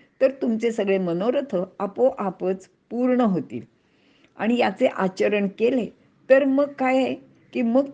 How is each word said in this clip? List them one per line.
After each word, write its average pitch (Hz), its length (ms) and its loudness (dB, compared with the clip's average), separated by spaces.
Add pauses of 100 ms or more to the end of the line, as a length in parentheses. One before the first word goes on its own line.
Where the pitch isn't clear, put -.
(220)
तर 262 100 4
तुमचे 233 400 -2
सगळे 196 260 0
मनोरथ 196 580 -2 (240)
आपोआपच 196 920 -2 (200)
पूर्ण 247 320 0
होतील. 175 400 -2 (760)
आणि 233 200 0
याचे 226 300 0
आचरण 202 600 0 (120)
केले 233 280 0 (420)
तर 277 140 6
मग 277 220 2
काय 262 320 -2
आहे 254 180 0 (380)
की, 247 80 -2
मग 254 320 2